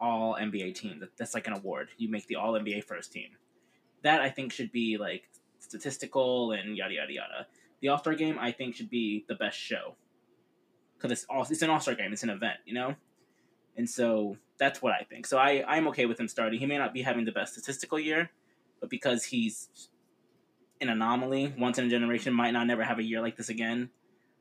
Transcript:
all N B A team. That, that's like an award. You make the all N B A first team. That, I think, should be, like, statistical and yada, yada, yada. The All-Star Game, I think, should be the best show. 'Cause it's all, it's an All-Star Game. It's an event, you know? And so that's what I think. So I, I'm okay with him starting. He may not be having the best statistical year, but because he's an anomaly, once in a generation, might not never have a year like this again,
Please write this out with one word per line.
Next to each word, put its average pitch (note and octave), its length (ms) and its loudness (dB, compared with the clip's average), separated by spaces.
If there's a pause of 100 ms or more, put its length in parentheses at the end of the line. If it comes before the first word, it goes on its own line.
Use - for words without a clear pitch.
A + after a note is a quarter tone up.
all A2+ 360 2
N G#2+ 140 -2
B G2 120 -2
A F#2 100 -4
team. F2 280 -10
That, - 160 -16
that's A#2 180 -6
like A2 120 -6
an A2 80 -4
award. F#2+ 340 -6 (100)
You A2+ 100 -2
make G#2+ 180 -4
the A2+ 100 -4
all A2 200 2
N G#2+ 80 -2
B G#2 100 -2
A G#2 80 -4
first - 300 -12
team. - 180 -12 (720)
That, D3+ 180 8
I C3 100 2
think, C3 220 -6
should A2+ 200 -6
be, A2+ 260 2
like, F#2 300 -6 (320)
statistical B2+ 920 0
and G2+ 240 -4
yada, F#2+ 180 -4
yada, D2 180 -4
yada. - 340 -8 (340)
The C3+ 80 2
All-Star C#3+ 260 2
Game, D#3 240 0
I A#2+ 140 0
think, B2 240 -6
should A2+ 140 -10
be G#2+ 380 0
the A2 60 -6
best G2+ 240 -2
show. - 360 -6 (1040)
'Cause B2 120 -2
it's A#2+ 180 -2
all, C3 200 0
it's D#3 140 0
an D#3+ 80 4
All-Star C#3+ 240 2
Game. G#2 180 -2
It's G#2 100 -6
an A#2 80 0
event, G2+ 340 -2
you A2 100 -8
know? B2+ 200 -2 (840)
And A#2 120 0
so A2 480 2 (220)
that's C3+ 240 2
what A#2 100 2
I - 120 -2
think. - 220 -14
So C3+ 120 2
I, C3+ 280 6
I'm D#3 220 2
okay B2+ 180 2
with A#2 140 0
him A2+ 80 -2
starting. A2+ 320 0
He C3+ 60 0
may C#3+ 120 0
not A#2 140 0
be B2+ 100 -4
having A#2+ 220 0
the A2 80 0
best - 220 -4
statistical C#3 440 -4
year, D#3 320 0 (500)
but - 100 -10
because B2 340 0
he's A2+ 440 -2 (1120)
an C3 80 0
anomaly, B2+ 720 2
once B2 200 2
in B2 80 4
a - 20 4
generation, A#2+ 460 2
might A#2+ 180 4
not A#2 140 2
never A2+ 180 2
have A2+ 140 0
a A2+ 40 0
year A2+ 180 0
like A2+ 160 -2
this A#2 120 -8
again, A#2 420 -2 (500)